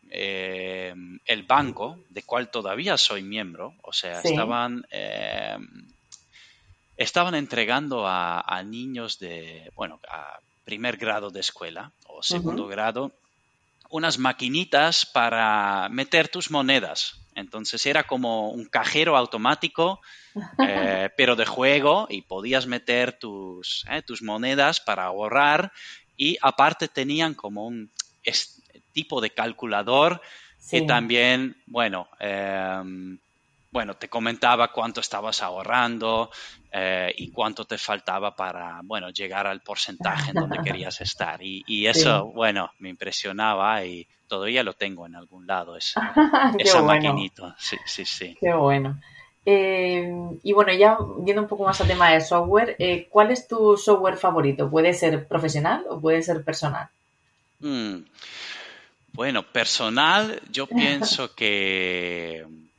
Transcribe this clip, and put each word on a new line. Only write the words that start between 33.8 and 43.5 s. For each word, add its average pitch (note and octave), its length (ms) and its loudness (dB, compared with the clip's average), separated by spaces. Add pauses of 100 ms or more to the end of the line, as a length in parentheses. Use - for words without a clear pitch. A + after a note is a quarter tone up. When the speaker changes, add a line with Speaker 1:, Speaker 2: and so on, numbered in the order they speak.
Speaker 1:
te A2 140 -12
comentaba A#2 600 2
cuánto A#2 300 -4
estabas G#2+ 420 -4
ahorrando, A2+ 880 -2 (400)
eh, F#2 480 -2
y - 120 -12
cuánto A2 360 -4
te A2 120 -8
faltaba G2 580 -4
para, F2 480 -8
bueno, F#2+ 260 -8
llegar G2 360 -6
al G2 140 -6
porcentaje G2 720 -4
en - 60 -4
donde D#3 220 -2
Speaker 2:
<laughs> - 60 -4
Speaker 1:
querías F#2 360 -6
estar. E2+ 420 -6
Y, F#2+ 240 -12
y G#2+ 160 -2
Speaker 2:
Sí. G#2+ 40 2
Speaker 1:
eso, A#2 400 4
bueno, G#2+ 520 0
me F#2+ 120 -14
impresionaba G2+ 920 -2